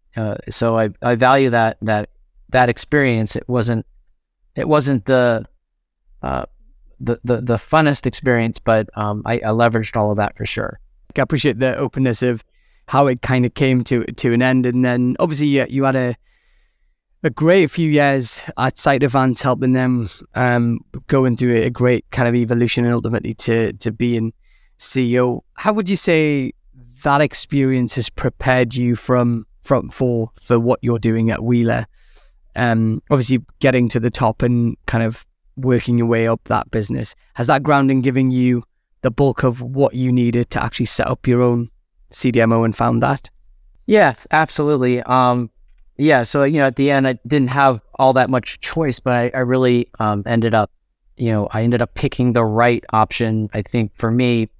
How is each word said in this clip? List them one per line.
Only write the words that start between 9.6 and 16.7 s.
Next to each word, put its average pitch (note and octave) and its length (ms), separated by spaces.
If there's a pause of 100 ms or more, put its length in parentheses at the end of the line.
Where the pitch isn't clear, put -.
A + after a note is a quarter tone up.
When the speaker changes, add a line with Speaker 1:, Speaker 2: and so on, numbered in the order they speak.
Speaker 1:
all G#2+ 160
of G2+ 60
that G#2 200
for G#2+ 80
sure. - 340 (360)
Speaker 2:
I C#3 60
appreciate C3 360
the B2+ 200
openness C3 440
of B2 220 (440)
how C#3 200
it B2+ 160
kind B2+ 200
of A#2+ 120
came C3 300
to, A#2+ 180
to - 300
an A#2+ 100
end. B2+ 240
And B2 180
then B2 340
obviously, D3+ 280
yeah, C#3 200
you C3+ 160
had C3+ 120
a, B2 200 (1080)